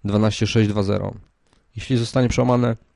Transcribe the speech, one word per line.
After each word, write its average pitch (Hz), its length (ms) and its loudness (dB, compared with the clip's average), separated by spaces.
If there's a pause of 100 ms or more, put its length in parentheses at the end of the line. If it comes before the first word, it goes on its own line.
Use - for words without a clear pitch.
dwanaście 104 420 0
sześć 107 220 2
dwa 104 140 0
zero. 98 320 -4 (640)
Jeśli 123 200 -2
zostanie 120 320 0
przełamane, 120 480 0 (200)